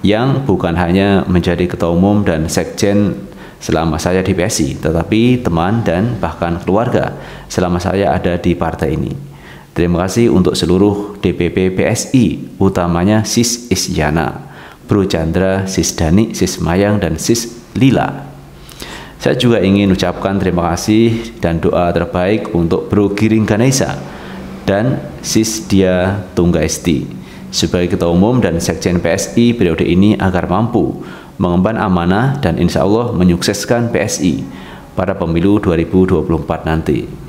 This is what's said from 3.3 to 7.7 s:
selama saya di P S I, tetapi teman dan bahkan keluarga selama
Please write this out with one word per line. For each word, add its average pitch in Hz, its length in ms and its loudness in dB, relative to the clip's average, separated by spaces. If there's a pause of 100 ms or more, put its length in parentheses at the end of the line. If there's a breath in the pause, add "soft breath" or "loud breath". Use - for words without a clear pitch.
selama 80 400 -2
saya 90 240 0
di 90 160 0
P 87 80 0
S 120 160 -2
I, 67 160 0
tetapi 107 640 2
teman 90 400 0
dan 95 400 0
bahkan 85 400 -4
keluarga 95 560 -2 (320 loud breath)
selama 90 320 -2